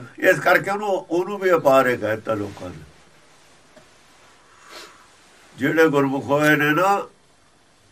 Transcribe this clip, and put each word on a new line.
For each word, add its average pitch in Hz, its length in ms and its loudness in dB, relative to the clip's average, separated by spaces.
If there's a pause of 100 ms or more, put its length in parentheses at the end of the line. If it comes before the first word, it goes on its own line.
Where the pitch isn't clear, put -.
(180)
ਇਸ 185 200 2
ਕਰਕੇ 175 320 2
ਉਹਨੂੰ, 208 180 -4
ਉਹਨੂੰ 185 500 -4
ਵੀ 190 140 0
ਅਪਾਰ 135 340 4
ਹੀ 120 100 0
ਕਹਿ 107 200 -4
ਦਿੱਤਾ 110 180 -6
ਲੋਕਾਂ 98 360 -10
ਨੇ। 85 60 -16 (2750)
ਜਿਹੜੇ 156 320 2
ਗੁਰਮੁਖ 139 360 0
ਹੋਏ 151 320 2
ਨੇ 147 140 0
ਨਾ, 185 380 0 (840)